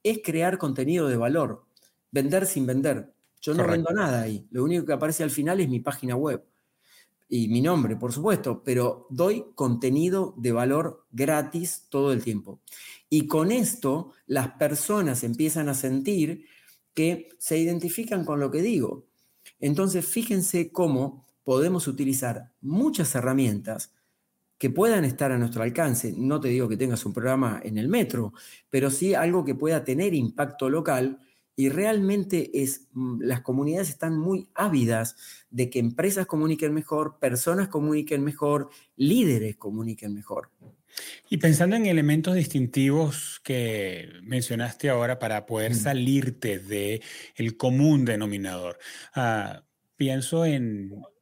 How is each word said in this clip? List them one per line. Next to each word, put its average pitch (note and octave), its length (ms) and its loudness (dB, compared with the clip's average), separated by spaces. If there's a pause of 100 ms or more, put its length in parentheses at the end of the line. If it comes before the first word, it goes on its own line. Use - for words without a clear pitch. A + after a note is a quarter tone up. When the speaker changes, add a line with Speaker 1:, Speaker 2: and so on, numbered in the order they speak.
Speaker 1:
es A3 220 0
crear F3 340 0
contenido C#3+ 520 0
de B2 80 2
valor. B2 480 0 (460)
Vender C#3+ 340 2
sin C#3+ 200 0
vender. B2+ 480 0 (280)
Yo D3+ 120 -2
no E3+ 100 2
Speaker 2:
Correcto. E3 260 2
Speaker 1:
vendo G3+ 120 0
nada B2+ 200 2
ahí. G#2+ 300 -4
Lo B2 120 0
único E3+ 220 2
que D3+ 80 0
aparece D#3 300 0
al C#3+ 80 -2
final E3 280 0
es E3 80 2
mi B2 140 0
página B2+ 340 -4
web. C#3 300 -2 (880)
Y A2+ 140 2
mi A#2+ 140 2
nombre, C#3 340 2
por A#2+ 160 -6
supuesto, D3 500 -2
pero B2+ 480 0
doy F#3 360 0 (100)
contenido C3+ 840 0
de A#2+ 140 0
valor C3+ 600 0
gratis D3+ 760 -2
todo C#3 220 2
el A#2 100 2
tiempo. G#2 400 -6 (480)
Y D3+ 180 2
con D#3+ 260 2
esto, E3 580 -2 (160)
las C3 220 0
personas D3 760 0
empiezan D3+ 460 -2
a C3+ 40 -2
sentir C#3 720 -2 (480)
que E3 360 0 (100)
se - 180 -2
identifican E3+ 680 -2
con D3 160 -2
lo C#3 100 0
que D#3 100 0
digo. F#3+ 460 -2 (540)
Entonces, F3 440 0
fíjense F#3+ 680 0
cómo C#3 520 0 (200)
podemos D#3+ 420 2
utilizar C3 720 -2
muchas F3+ 560 0
herramientas A#2+ 800 0 (640)
que C3+ 120 0
puedan G3 360 4
estar C3 260 0
a B2+ 60 0
nuestro A#2 260 0
alcance. A#2+ 540 0
No C#3 240 0
te C3 80 0
digo B2 180 2
que G#2+ 80 0
tengas A#2+ 300 -2
un G2+ 80 -4
programa B2+ 500 0
en A2 140 -4
el A#2 100 0
metro, A#2+ 460 0 (360)
pero C3+ 220 2
sí F#3 220 2
algo E3 320 2
que C3 100 -2
pueda D3+ 300 0
tener D#3+ 280 0
impacto C3 560 0
local. C3+ 500 0 (340)
Y C3+ 160 2
realmente G3 960 0
es, - 300 -6
mm, B2 300 -4
las B2 180 0
comunidades D3+ 480 -2
están D#3+ 280 -4
muy F#3 380 -2
ávidas A#2 920 0
de B2 200 -2
que B2 100 -2
empresas F3 460 0
comuniquen D#3 480 0
mejor, D3+ 460 -4
personas E3+ 480 0
comuniquen D3+ 560 0
mejor, D3 460 0 (260)
líderes C#3 600 2
comuniquen G#2+ 560 -6
mejor. - 360 -10 (800)
Speaker 2:
Y F#3 80 0
pensando E3+ 380 4
en A3+ 120 2
elementos D#3+ 480 4
distintivos C#3+ 1080 0
que G#2+ 680 -4 (140)
mencionaste A#2+ 640 -2
ahora B2 300 0
para G#2+ 260 -2
poder A2 280 -2
Speaker 1:
Mm. - 20 0
Speaker 2:
salirte B2 840 0
de G2+ 420 -4 (340)
el A2+ 220 -4
común C3+ 480 4
denominador, G2 720 -4 (340)
ah, A2 500 -2 (340)
pienso C3+ 480 0
en G#2+ 500 -2 (260)